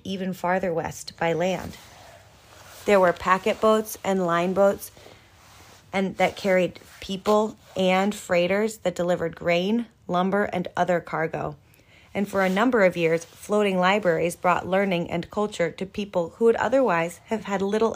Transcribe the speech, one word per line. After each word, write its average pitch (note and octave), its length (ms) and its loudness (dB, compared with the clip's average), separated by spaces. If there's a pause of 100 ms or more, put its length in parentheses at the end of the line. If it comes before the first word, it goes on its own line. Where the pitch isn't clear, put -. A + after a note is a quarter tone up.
even F#3+ 300 -6
farther F3+ 400 -2
west - 440 -8
by E3 140 0
land. F3 460 -4 (1040)
There G3+ 160 6
were F3 140 4
packet F#3+ 480 0
boats A3 420 2
and F#3+ 220 0
line E3+ 260 0
boats G3 380 2 (1000)
and F#3+ 280 -4
that F#3 180 0
carried F#3 420 0 (220)
people G#3+ 560 0 (180)
and F#3+ 400 2
freighters G3 640 0
that F3 160 -2
delivered F3 400 -2
grain, F#3 520 0 (200)
lumber, F#3+ 380 2
and - 320 -4
other F3 240 2
cargo. D#3 560 -6 (640)
And G3 100 -2
for G3 140 0
a F#3 60 2
number G#3+ 360 2
of F3 120 2
years, E3 280 0
floating G3+ 540 0
libraries F3+ 560 2
brought - 320 0
learning F3+ 420 0
and E3+ 220 -6
culture G#3 400 -2
to F#3 160 -10
people F#3+ 480 -4
who A3+ 120 2
would A3+ 100 4
otherwise G3+ 680 0
have A3 180 -4
had F#3+ 180 -2
little G#3+ 340 0